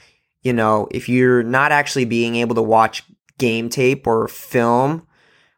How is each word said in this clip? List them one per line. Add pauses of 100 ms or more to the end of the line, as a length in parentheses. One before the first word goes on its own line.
(420)
you
know,
if
you're
not
actually
being
able
to
watch (360)
game
tape
or
film, (500)